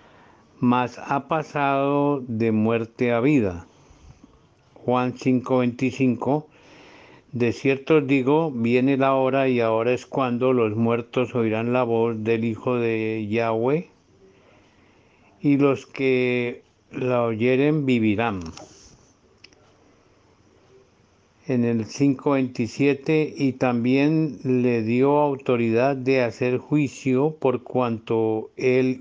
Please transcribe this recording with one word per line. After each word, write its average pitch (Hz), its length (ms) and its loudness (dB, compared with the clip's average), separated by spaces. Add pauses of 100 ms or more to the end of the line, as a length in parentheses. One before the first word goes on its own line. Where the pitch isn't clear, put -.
(600)
mas 123 400 0
ha 139 280 -4
pasado 143 1000 -2
de 113 240 0
muerte 113 600 0
a 117 80 0
vida". 110 460 0 (1200)
Juan 127 320 0
cinco 127 420 0
veinticinco, 123 880 -2 (840)
"De 117 220 0
cierto 135 460 2
os 139 60 0
digo, 143 460 2
viene 123 460 2
la 135 180 2
hora 131 320 2
y 123 140 2
ahora 113 320 0
es 123 120 -4
cuando 127 460 -2
los 113 240 0
muertos 117 600 -2
oirán 113 360 -2
la 127 120 2
voz 117 380 0
del 113 220 0
Hijo 113 320 -4
de 110 540 -2
Yahweh, 113 600 -2 (1500)
y 143 160 2
los 139 300 2
que 127 800 -2 (280)
la 123 320 -2
oyeren 131 600 2
vivirán". 110 560 0 (3000)
En 123 160 0
el 117 220 0
cinco 139 460 0
veintisiete, 135 1080 0
"Y 135 160 0
también 131 880 0
le 123 380 2
dio 127 360 2
autoridad 127 800 0
de 131 280 0
hacer 123 340 -2
juicio 139 840 -2
por 123 240 0
cuanto 113 920 -2
el 131 440 0